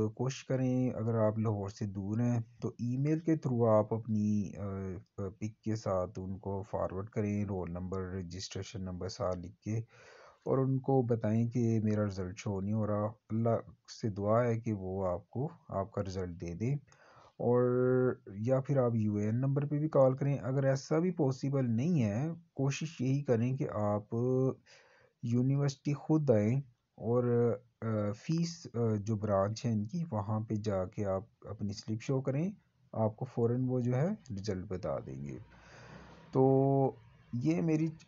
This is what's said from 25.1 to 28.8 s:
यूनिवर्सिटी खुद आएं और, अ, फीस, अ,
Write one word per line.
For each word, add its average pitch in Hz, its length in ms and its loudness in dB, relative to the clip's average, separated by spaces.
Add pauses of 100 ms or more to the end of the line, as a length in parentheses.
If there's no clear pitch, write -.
यूनिवर्सिटी 135 680 0
खुद 151 380 2
आएं 113 320 4 (360)
और, 120 260 0 (580)
अ, 107 300 -2
फीस, 165 540 -4 (100)
अ, 113 200 2